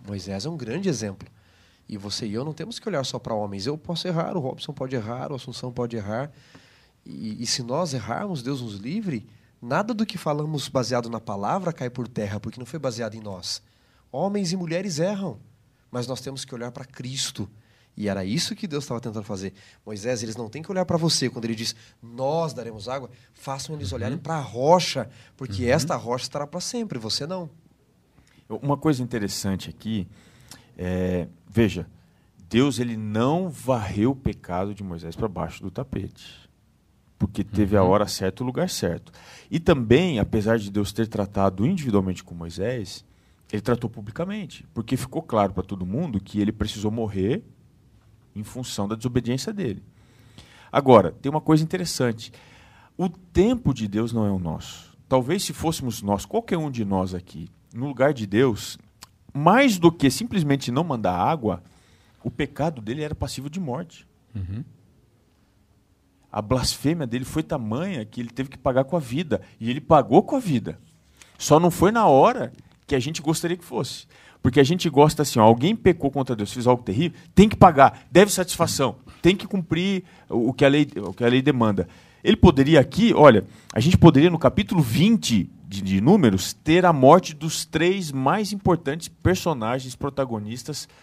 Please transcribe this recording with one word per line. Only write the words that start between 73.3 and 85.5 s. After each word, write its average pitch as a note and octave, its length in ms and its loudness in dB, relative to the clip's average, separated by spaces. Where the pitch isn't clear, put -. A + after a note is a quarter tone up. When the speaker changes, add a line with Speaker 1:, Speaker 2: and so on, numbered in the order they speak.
Speaker 3:
que E3+ 80 -12
fosse. - 420 -8
Porque C3+ 160 2
a C#3 60 10
gente E3+ 240 2
gosta D3 340 6
assim: C#3 160 -2
ó, A2 40 8
alguém A#2 340 6
pecou E3 340 2
contra C3 240 -4
Deus, G2+ 180 -6
fez A#2+ 140 -6
algo B2 160 4
terrível, A#2+ 340 -2
tem G#3 160 8
que G3+ 60 -4
pagar, C#3 560 8
deve G3 220 8
satisfação, E3 640 -2
tem F#3 140 6
que - 100 -10
cumprir F#3 560 -2
o, A#2 200 0
o C3 40 2
que - 120 2
a C#3 40 8
lei, C#3+ 280 4
o F#2 160 -6
que G#2+ 100 -10
a A#2+ 60 4
lei B2+ 120 4
demanda. A2+ 460 2
Ele G3+ 120 6
poderia C#3+ 440 8
aqui, G3 340 4
olha, B2 300 10
a - 60 -4
gente D#3+ 180 6
poderia D#3+ 340 8
no E3 100 0
capítulo F#3+ 420 2
vinte C3+ 680 2